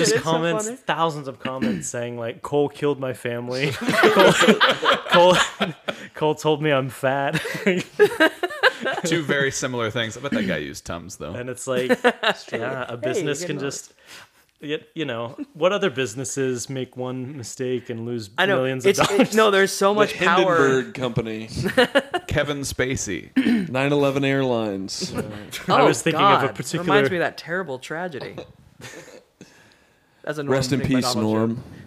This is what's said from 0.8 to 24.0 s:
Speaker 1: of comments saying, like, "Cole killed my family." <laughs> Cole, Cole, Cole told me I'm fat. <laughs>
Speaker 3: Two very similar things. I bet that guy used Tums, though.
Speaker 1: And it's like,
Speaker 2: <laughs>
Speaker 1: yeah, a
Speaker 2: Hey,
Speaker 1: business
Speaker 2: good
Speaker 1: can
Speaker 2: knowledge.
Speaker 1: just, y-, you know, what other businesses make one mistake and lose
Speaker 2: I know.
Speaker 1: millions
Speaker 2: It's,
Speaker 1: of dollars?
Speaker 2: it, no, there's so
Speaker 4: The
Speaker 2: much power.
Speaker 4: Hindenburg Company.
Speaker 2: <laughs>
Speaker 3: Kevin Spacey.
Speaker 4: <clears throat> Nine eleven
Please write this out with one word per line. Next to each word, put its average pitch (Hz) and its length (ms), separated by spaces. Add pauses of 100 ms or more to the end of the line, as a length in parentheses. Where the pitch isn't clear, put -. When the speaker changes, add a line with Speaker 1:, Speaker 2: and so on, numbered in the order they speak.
Speaker 1:
of 127 120
comments 151 480
saying, 120 300
like, 117 240
"Cole 147 280
killed 143 300
my 131 140
family." 123 580
<laughs> - 20
Cole, 381 600 (760)
Cole, 180 240 (800)
Cole 151 180
told 151 300
me 151 80
I'm 135 180
fat. 139 500 (240)
<laughs> 180 220 (1160)
Speaker 3:
Two 165 200
very 139 280
similar 123 400
things. 113 260
I 123 40
bet 139 100
that 104 160
guy 85 100
used 73 280
Tums, 87 320
though. 78 160
Speaker 1:
And 123 160
it's - 180
like, 127 220
Speaker 2:
<laughs> 254 120
Speaker 1:
yeah, 208 880
a - 40
Speaker 2:
Hey, 120 40
Speaker 1:
business 143 460
Speaker 2:
good 175 60
Speaker 1:
can 151 100
Speaker 2:
knowledge. 139 160
Speaker 1:
just, - 200 (680)
y-, 151 180 (160)
you 160 80
know, 120 340 (160)
what 175 200
other 196 160
businesses 127 800
make 131 260
one 127 400
mistake 127 540
and 113 160
lose 117 320
Speaker 2:
I 180 80
know. 196 120
Speaker 1:
millions 131 280
Speaker 2:
It's, 196 140
Speaker 1:
of 151 100
dollars? 247 240
Speaker 2:
it, - 20
no, 220 160
there's 190 220
so 196 200
Speaker 4:
The 208 60
Speaker 2:
much 202 160
power. 180 400
Speaker 4:
Hindenburg 131 380
Company. 113 540
Speaker 2:
<laughs> 262 800
Speaker 3:
Kevin 147 340
Spacey. 123 760
Speaker 4:
<clears throat> 233 340
Nine 135 220
eleven 139 320